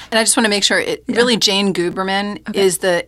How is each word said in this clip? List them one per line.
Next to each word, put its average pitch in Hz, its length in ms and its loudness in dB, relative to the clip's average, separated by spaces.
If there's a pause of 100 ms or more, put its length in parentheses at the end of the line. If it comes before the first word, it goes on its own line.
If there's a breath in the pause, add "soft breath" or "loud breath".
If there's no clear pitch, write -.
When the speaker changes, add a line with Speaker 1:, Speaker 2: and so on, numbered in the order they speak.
(100)
Speaker 1:
And 220 80 0
I 226 60 2
just - 120 0
wanna 226 120 2
make 202 160 0
sure, 190 140 2
it, - 280 -4
Speaker 2:
Yeah. 220 100 -2
Speaker 1:
really 240 200 2
Jane 196 380 0
Guberman 190 720 -4
Speaker 2:
Okay. 196 140 -2
Speaker 1:
is 185 160 2
the 175 300 0